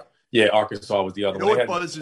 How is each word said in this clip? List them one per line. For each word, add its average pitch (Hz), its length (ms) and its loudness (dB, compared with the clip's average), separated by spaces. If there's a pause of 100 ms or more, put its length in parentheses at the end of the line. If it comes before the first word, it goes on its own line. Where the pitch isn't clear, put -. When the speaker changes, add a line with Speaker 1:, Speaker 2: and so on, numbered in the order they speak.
(320)
Speaker 1:
Yeah, 107 180 4
Arkansas 104 520 0
was 95 120 -4
the 101 120 -4
other 95 100 -2
Speaker 2:
You 95 40 -8
know 98 80 -4
Speaker 1:
one. 214 100 4
They 123 80 2
Speaker 2:
what - 40 -6 (120)
Speaker 1:
hadn't 175 60 -6
Speaker 2:
Buzz's, 151 140 -14